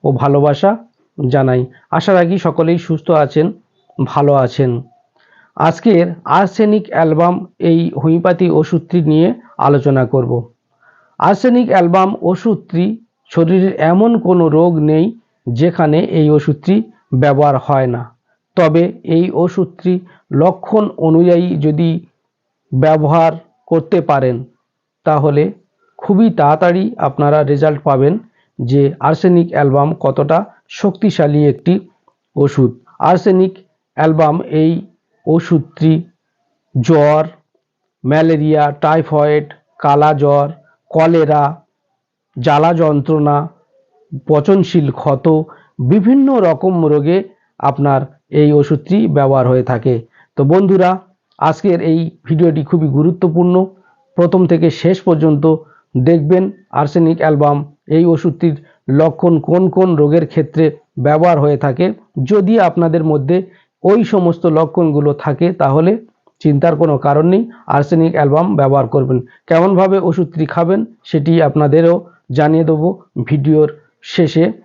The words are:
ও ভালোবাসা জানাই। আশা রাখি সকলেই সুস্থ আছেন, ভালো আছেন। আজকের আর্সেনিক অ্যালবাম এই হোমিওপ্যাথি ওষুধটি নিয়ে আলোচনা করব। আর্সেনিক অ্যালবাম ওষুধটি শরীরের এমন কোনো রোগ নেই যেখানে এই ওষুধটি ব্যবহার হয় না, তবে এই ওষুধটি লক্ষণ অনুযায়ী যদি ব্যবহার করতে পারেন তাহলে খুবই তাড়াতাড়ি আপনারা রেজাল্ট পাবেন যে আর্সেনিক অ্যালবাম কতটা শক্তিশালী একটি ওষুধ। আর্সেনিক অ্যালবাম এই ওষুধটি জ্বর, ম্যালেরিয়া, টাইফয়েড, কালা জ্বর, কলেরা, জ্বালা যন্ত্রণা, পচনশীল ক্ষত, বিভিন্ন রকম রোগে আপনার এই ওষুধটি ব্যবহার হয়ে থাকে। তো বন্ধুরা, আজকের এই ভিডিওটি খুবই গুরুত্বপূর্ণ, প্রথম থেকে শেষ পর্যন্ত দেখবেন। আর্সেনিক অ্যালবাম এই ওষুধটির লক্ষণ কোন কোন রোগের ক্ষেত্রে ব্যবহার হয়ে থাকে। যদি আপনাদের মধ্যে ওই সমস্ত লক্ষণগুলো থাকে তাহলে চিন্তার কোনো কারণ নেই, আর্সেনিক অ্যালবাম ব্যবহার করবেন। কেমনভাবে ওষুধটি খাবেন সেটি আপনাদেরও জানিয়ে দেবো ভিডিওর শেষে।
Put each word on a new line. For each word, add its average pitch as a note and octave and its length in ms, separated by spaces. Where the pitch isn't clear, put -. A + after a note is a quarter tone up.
ও D3 80
ভালোবাসা C#3+ 580
জানাই। B2+ 440
আশা E3+ 280
রাখি F3 200
সকলেই E3 400
সুস্থ D#3+ 300
আছেন, D3 220
ভালো C#3+ 340
আছেন। C3 260
আজকের E3+ 500
আর্সেনিক G#3 460
অ্যালবাম E3 400
এই E3 200
হোমিওপ্যাথি E3+ 440
ওষুধটি E3 420
নিয়ে D#3 260
আলোচনা C#3 360
করব। B2 200
আর্সেনিক A#3+ 460
অ্যালবাম F#3 360
ওষুধটি F#3 540
শরীরের F3+ 440
এমন G#3+ 180
কোনো F3+ 220
রোগ E3 240
নেই D#3 140
যেখানে D#3+ 380
এই D3+ 100
ওষুধটি D3+ 440
ব্যবহার C#3+ 440
হয় C3 280
না, A#2+ 80
তবে E3 260
এই E3+ 80
ওষুধটি F3+ 480
লক্ষণ F#3+ 440
অনুযায়ী E3+ 400
যদি D#3+ 240
ব্যবহার D#3 600
করতে E3 320
পারেন C3 260
তাহলে D3 360
খুবই G#3 280
তাড়াতাড়ি F3 460
আপনারা D3 400
রেজাল্ট D3 380
পাবেন C#3 240
যে C3 240
আর্সেনিক E3+ 460
অ্যালবাম C#3+ 340
কতটা D3 340
শক্তিশালী E3+ 720
একটি - 220
ওষুধ। C#3 340
আর্সেনিক F#3 540
অ্যালবাম D#3 400
এই D#3+ 100
ওষুধটি D#3+ 640
জ্বর, D3+ 500
ম্যালেরিয়া, D3+ 600
টাইফয়েড, D3+ 600
কালা D3 340
জ্বর, C#3+ 260
কলেরা, D#3+ 540
জ্বালা D3+ 380
যন্ত্রণা, D3+ 600
পচনশীল D#3 580
ক্ষত, C#3 260
বিভিন্ন B3 380
রকম F3+ 260
রোগে D3+ 260
আপনার C#3 400
এই D3+ 100
ওষুধটি C#3+ 360
ব্যবহার C3+ 320
হয়ে B2+ 220
থাকে। B2 240
তো D3 80
বন্ধুরা, F#3 460
আজকের E3+ 400
এই D#3+ 80
ভিডিওটি D#3+ 380
খুবই D#3 240
গুরুত্বপূর্ণ, E3+ 640
প্রথম F3 300
থেকে E3 240
শেষ F3+ 260
পর্যন্ত D#3 380
দেখবেন। D#3+ 500
আর্সেনিক D#3+ 400
অ্যালবাম D3 360
এই E3 80
ওষুধটির D#3 420
লক্ষণ E3 360
কোন F3 140
কোন F#3 120
রোগের D3+ 320
ক্ষেত্রে D#3 320
ব্যবহার D#3 460
হয়ে D3 200
থাকে। C#3 220
যদি G#3 240
আপনাদের E3 420
মধ্যে D3 260
ওই A3 100
সমস্ত F3 300
লক্ষণগুলো D#3 520
থাকে D3 300
তাহলে D#3 400
চিন্তার D3+ 340
কোনো D#3 220
কারণ D3 340
নেই, G#3+ 100
আর্সেনিক E3 480
অ্যালবাম D3 320
ব্যবহার C3+ 380
করবেন। C3 240
কেমনভাবে F#3+ 500
ওষুধটি D#3+ 460
খাবেন F3 260
সেটি D#3 220
আপনাদেরও D3+ 460
জানিয়ে D#3 320
দেবো D#3 180
ভিডিওর D3+ 400
শেষে। E3 320